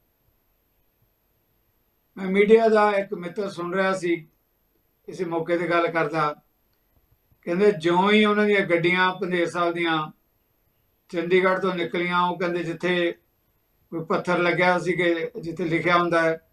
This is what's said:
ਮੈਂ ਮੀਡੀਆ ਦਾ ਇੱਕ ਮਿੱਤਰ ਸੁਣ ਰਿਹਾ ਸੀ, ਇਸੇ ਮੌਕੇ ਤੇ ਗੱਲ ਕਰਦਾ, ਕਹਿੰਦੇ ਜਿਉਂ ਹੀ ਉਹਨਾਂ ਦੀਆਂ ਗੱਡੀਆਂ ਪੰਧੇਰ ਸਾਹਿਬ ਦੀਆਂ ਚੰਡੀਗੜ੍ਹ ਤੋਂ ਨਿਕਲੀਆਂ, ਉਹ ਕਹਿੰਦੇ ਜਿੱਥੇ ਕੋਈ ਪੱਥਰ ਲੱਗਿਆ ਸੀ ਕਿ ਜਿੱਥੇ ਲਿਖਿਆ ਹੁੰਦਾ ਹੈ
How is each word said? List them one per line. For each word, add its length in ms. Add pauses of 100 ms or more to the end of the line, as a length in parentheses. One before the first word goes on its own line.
(2250)
ਮੈਂ 100
ਮੀਡੀਆ 420
ਦਾ 240
ਇੱਕ 220
ਮਿੱਤਰ 360
ਸੁਣ 240
ਰਿਹਾ 180
ਸੀ, 220 (920)
ਇਸੇ 160
ਮੌਕੇ 340
ਤੇ 100
ਗੱਲ 220
ਕਰਦਾ, 440 (1120)
ਕਹਿੰਦੇ 260
ਜਿਉਂ 380
ਹੀ 140
ਉਹਨਾਂ 220
ਦੀਆਂ 200
ਗੱਡੀਆਂ 480
ਪੰਧੇਰ 360
ਸਾਹਿਬ 240
ਦੀਆਂ 220 (1120)
ਚੰਡੀਗੜ੍ਹ 500
ਤੋਂ 140
ਨਿਕਲੀਆਂ, 460
ਉਹ 180
ਕਹਿੰਦੇ 240
ਜਿੱਥੇ 500 (800)
ਕੋਈ 120
ਪੱਥਰ 340
ਲੱਗਿਆ 400
ਸੀ 140
ਕਿ 380 (100)
ਜਿੱਥੇ 240
ਲਿਖਿਆ 340
ਹੁੰਦਾ 240
ਹੈ 140 (160)